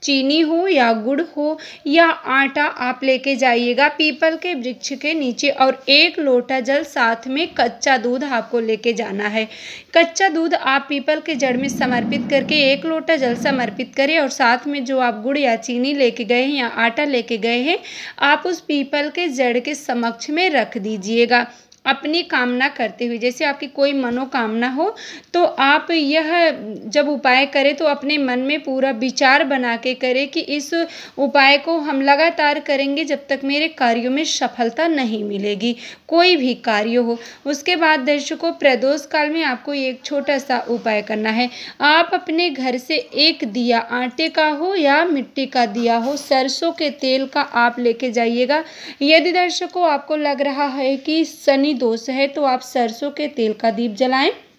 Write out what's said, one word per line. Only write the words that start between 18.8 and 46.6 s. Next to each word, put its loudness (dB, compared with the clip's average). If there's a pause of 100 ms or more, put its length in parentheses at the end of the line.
के -4
जड़ 0
के -6
समक्ष -4
में 2
रख 0
दीजिएगा 0 (380)
अपनी 0
कामना 0
करते -4
हुए। -4
जैसे -2
आपकी -4
कोई 0
मनोकामना -2
हो, -2 (380)
तो 4
आप 2
यह 2 (360)
जब 0
उपाय 2
करें, 2
तो -2
अपने 0
मन 0
में -2
पूरा -2
विचार 2
बना -2
के -4
करें -2
कि -4
इस -4 (440)
उपाय 4
को -2
हम -2
लगातार 2
करेंगे -2
जब -4
तक -2
मेरे 0
कार्यों 0
में 0
सफलता -2
नहीं 0
मिलेगी, -2 (320)
कोई 6
भी 0
कार्य 0
हो। 0 (280)
उसके -2
बाद 2
दर्शकों, -2
प्रदोष 2
काल 0
में -2
आपको -4
एक -4
छोटा -2
सा -2 (100)
उपाय 0
करना -2
है। 0 (340)
आप 4
अपने 0
घर -2
से -4
एक 0
दिया, 0
आटे -4
का 2
हो -2
या 4
मिट्टी -2
का 0
दिया 0
हो, -2
सरसों 0